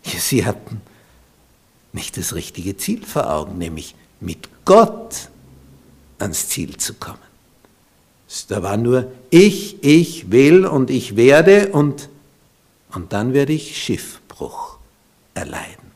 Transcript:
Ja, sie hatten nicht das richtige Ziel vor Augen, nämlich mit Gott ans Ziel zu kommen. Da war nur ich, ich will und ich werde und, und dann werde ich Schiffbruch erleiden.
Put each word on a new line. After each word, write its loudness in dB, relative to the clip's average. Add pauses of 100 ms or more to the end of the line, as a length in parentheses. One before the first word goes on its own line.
Ja, -10
sie -2
hatten -8 (1080)
nicht -12
das -8
richtige -10
Ziel -6
vor -4
Augen, -6
nämlich -10 (240)
mit -14 (160)
Gott 2 (920)
ans -6
Ziel -8
zu -8
kommen. -16 (1300)
Da -6
war -4
nur 0 (200)
ich, 4
ich 2
will 6
und -2
ich -6
werde 6
und, -2 (840)
und -12
dann -2
werde 2
ich -8
Schiffbruch -10 (560)
erleiden. -14